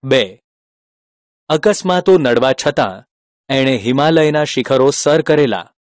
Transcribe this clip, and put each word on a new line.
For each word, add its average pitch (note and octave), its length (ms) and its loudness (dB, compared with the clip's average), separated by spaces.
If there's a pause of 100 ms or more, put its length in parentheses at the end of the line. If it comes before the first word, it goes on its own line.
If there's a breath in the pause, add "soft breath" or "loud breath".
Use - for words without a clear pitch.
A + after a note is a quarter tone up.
બે C3 200 0 (1300)
અકસ્માતો F#3 680 0
નડવા B2+ 360 2
છતાં A2+ 540 -4 (420)
એણે C3+ 280 0
હિમાલયના D3+ 640 0
શિખરો C3+ 480 0
સર D3+ 300 0
કરેલા. C#3 600 -2